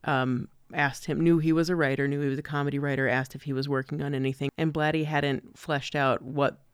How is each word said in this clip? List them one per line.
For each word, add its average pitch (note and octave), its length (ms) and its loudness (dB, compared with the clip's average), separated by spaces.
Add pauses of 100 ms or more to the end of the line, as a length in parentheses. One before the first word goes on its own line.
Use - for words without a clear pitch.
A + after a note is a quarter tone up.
um, B2+ 420 0 (260)
asked C#3 320 -2
him, D3 140 -2
knew E3+ 180 6
he D#3+ 160 2
was E3 160 2
a F3+ 60 2
writer, C#3 320 2
knew C#3+ 140 -2
he C#3+ 80 0
was C3+ 100 -2
a D3+ 40 -10
comedy C#3+ 360 -2
writer, C3+ 300 0
asked C3 260 0
if C#3+ 80 -12
he C#3+ 100 -4
was C3+ 160 -2
working C#3 320 -2
on C#3+ 140 -2
anything. C3+ 420 -2
And D#3+ 160 0
Blatty D#3 320 0
hadn't C#3+ 520 -2
fleshed - 380 -4
out C3+ 280 2
what C#3+ 380 0 (120)